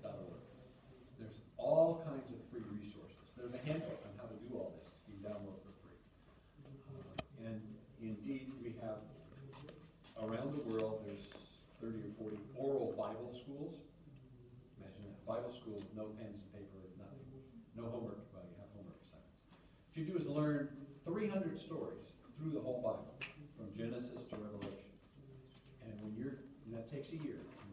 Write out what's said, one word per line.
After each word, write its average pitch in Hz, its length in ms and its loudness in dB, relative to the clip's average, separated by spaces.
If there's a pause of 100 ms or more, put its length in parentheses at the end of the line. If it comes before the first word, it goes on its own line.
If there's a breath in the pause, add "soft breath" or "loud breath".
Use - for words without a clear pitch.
dot - 160 -2
org. - 240 -6 (800)
There's 110 200 -8 (180)
all 165 500 12
kinds 131 240 -2
of 113 160 -4
free 117 240 -4
resources. - 480 -6 (160)
There's 123 160 -4
a 123 160 -2
handbook - 400 2
on - 80 -8
how 117 160 -6
to - 40 -6 (120)
do - 80 -2
all - 240 -2
this - 160 -16 (120)
you 98 120 -8
can - 80 -4
download 202 320 -4
for - 140 -14 (100)
free. - 160 -16 (640)
Uh, 135 880 -6
and 107 80 -2 (400)
indeed, 113 480 0 (160)
we 117 160 -2
have, 107 240 -2 (1200)
around 131 320 4
the 127 160 2
world, 110 320 4
there's 98 240 -4 (560)
thirty 113 160 0
or 104 160 -2
forty 107 240 -2 (160)
oral 135 400 6
Bible 107 400 2
schools. 143 400 -4 (1040)
Imagine 98 240 -10
that, 101 240 -8
Bible 123 240 4
school 107 240 -4
with 98 160 -4
no 110 240 -2
pens 104 240 -4
and 95 160 -12
paper, 98 240 -8 (160)
nothing. 98 320 -10 (480)
No 113 160 -2
homework, 107 400 0
well, 92 160 -10
you 90 80 -12
have 101 160 -12
homework 104 320 -8
assignments. - 400 -18 (480 loud breath)
What - 80 -10
you 156 80 4
do 185 80 6
is 156 140 6
learn 147 380 8 (360)
three 208 240 6
hundred 190 300 6
stories - 560 -2 (240)
through 156 160 2
the 139 80 4
whole 127 200 4
Bible, - 280 4 (480)
from 104 180 -4
Genesis 117 540 0
to - 80 -4
Revelation. 104 520 -4 (960)
And 107 160 -4
when 107 160 0
you're, 131 220 2 (260)
and 110 80 -4
that 113 160 -2
takes 139 220 -2
a 160 80 0
year, 135 240 2
and - 280 -10